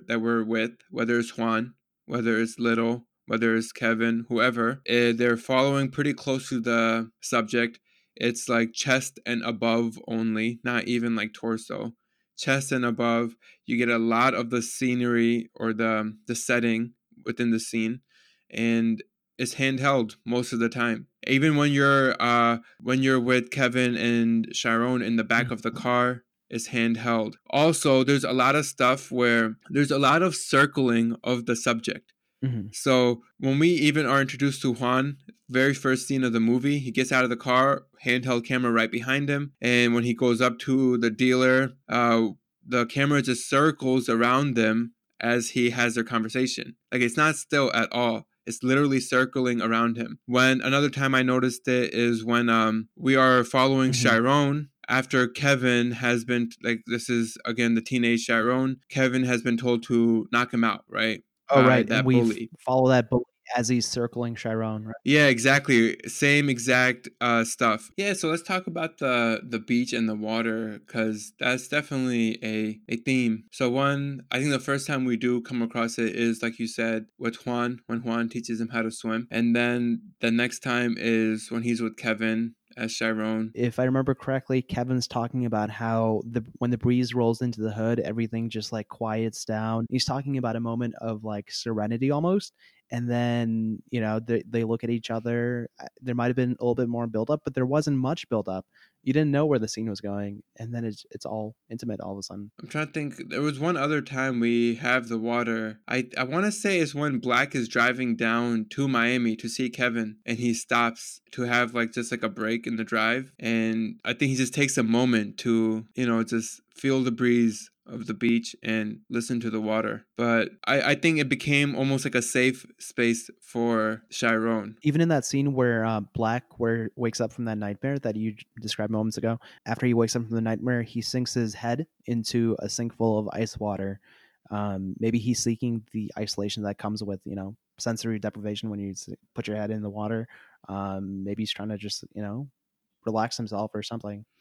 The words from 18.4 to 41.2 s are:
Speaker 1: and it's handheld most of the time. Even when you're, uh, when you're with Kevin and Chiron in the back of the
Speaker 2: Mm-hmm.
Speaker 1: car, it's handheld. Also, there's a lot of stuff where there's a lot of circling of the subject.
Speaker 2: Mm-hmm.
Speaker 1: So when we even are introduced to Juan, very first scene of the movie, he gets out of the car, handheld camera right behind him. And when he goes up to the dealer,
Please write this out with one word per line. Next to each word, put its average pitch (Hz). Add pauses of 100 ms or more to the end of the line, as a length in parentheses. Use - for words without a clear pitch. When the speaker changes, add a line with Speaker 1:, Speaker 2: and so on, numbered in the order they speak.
Speaker 1:
and 113 (340)
it's 127
handheld 135 (100)
most 120
of 117
the 117
time. 117 (200)
Even 147
when 147
you're, 139
uh, 117 (200)
when 131
you're 131
with 123
Kevin 127
and 117
Chiron 120
in 113
the 110
back 120
of 110
the 107
Speaker 2:
Mm-hmm. 113
Speaker 1:
car, 123 (260)
it's 117
handheld. 117 (160)
Also, 143
there's 139
a -
lot 127
of 151
stuff 131
where 117 (120)
there's 139
a 139
lot 143
of 180
circling 123
of 120
the 120
subject. 117 (300)
Speaker 2:
Mm-hmm. 117
Speaker 1:
So 123 (160)
when 135
we 165
even 151
are 135
introduced 139
to 131
Juan, 127 (320)
very 131
first 131
scene 135
of 120
the 117
movie, 127
he 127
gets 127
out 131
of 127
the 120
car, 127 (200)
handheld 123
camera 127
right 113
behind 131
him. 143
And 120
when 117
he 120
goes 120
up 123
to 131
the 117
dealer, 127 (160)